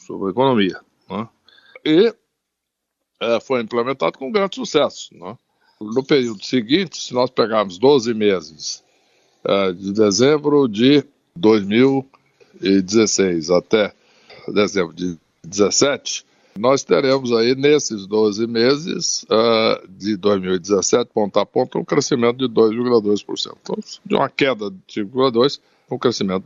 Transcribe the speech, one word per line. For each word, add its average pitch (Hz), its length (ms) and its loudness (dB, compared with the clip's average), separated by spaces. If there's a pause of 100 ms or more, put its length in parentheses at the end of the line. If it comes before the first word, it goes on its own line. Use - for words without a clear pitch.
sobre 90 220 -8
a 95 40 -4
economia, 110 460 0 (320)
né? 101 160 -8 (600)
E, 180 280 4 (1080)
é, 113 180 0
foi 123 220 -2
implementado 120 560 -4
com - 120 -10
grande 101 260 -2
sucesso, 156 580 -2
né? 90 240 -16 (420)
No 110 240 -4
período 120 400 0
seguinte, 127 580 -4
se - 120 -12
nós 123 160 -2
pegarmos 104 480 -2
doze 120 360 2
meses, 90 680 -4 (600)
é, 98 260 0
de 98 220 -8
dezembro 139 760 2
de 123 340 4 (320)
dois 104 320 2
mil 131 400 2 (560)
e 98 200 4
dezesseis 92 680 0
até 92 440 2 (600)
dezembro 90 400 -2
de 87 240 -8 (280)
dezessete, 101 840 -2 (300)
nós 127 260 0
teremos 135 480 0
aí 117 240 2
nesses 135 500 0
doze 107 400 0
meses, 135 840 -2
é, 110 580 2
de 95 300 -6
dois 101 240 0
mil 92 140 -2
e 92 40 -4
dezessete, 98 540 0
ponta 104 260 -2
a 101 60 0
ponta, - 320 -4
um - 80 -4
crescimento 127 540 -2
de 131 100 -2
dois 110 220 2
vírgula 120 280 0
dois 104 240 0
por - 160 -8
cento. - 220 -10
Então, - 160 -8 (280)
de 202 100 -4
uma 139 120 0
queda 120 420 -2
de 95 80 -14 (120)
cinco 104 180 -6
vírgula 131 240 0
dois, 120 300 0 (280)
um 127 80 -8
crescimento 98 480 -2